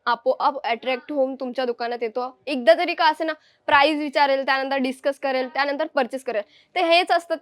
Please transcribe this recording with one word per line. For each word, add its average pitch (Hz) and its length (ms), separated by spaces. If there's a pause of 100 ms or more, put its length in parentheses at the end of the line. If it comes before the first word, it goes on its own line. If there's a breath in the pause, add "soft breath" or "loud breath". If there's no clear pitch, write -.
आपोआप 262 600
अट्रॅक्ट 240 460
होऊन 269 220
तुमच्या 254 300
दुकानात 240 380
येतो. 247 440
एकदा 254 320
तरी 339 160
का 339 120
असे 311 180
ना, 320 80 (340 soft breath)
प्राईस 294 320
विचारेल, 277 480
त्यानंतर 269 300
डिस्कस 262 420
करेल, 262 300
त्यानंतर 277 380
परचेस 262 380
करेल. 220 180 (320 soft breath)
ते 359 80
हेच 349 280
असतात 339 320